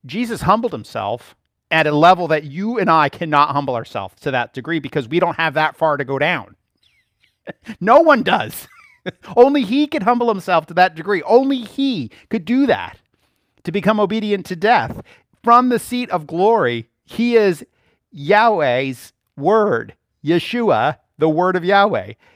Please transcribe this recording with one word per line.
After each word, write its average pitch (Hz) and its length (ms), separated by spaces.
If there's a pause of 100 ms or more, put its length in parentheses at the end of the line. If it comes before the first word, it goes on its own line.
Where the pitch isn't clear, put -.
Jesus 208 380
humbled 220 300
himself 110 640 (340)
at 160 160
a 151 60
level 170 360
that 151 160
you 196 340
and 185 120
I 156 180
cannot 147 440
humble 139 240
ourselves 104 460
to 143 100
that 120 200
degree, 156 280
because 127 280
we 165 120
don't 175 160
have 160 180
that 156 220
far 156 200
to 139 80
go 135 140
down. 147 380 (920)
<laughs> - 340
No 233 200
one 294 220
does. - 460 (320)
<laughs> - 360
Only 277 260
he 262 240
can 294 160
humble 240 260
himself 180 380
to 170 80
that 180 200
degree. 160 280
Only 269 360
he 226 520 (180)
could 196 160
do 254 220
that, 95 320 (680)
to 170 80
become 208 260
obedient 208 480
to 185 100
death. 220 440 (420)
From 247 280
the 233 80
seat 247 320
of 165 160
glory, 165 640 (140)
he 240 320
is 196 280 (460)
Yahweh's 143 1000 (240)
word, 180 580 (300)
Yeshua, 160 760 (200)
the 156 100
word 175 280
of 170 80
Yahweh. 175 500 (220)